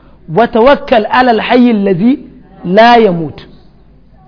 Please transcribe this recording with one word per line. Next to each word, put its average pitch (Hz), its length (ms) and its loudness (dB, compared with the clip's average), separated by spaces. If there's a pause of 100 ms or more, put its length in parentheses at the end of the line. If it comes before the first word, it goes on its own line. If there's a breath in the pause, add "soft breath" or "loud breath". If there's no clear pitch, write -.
(360 soft breath)
"Wa 226 120 2
tawakkal 233 640 0
alal 247 300 0
hayyi 240 320 0
allazi 202 480 -2 (460)
la 220 320 4
yamut." 175 500 -2 (800)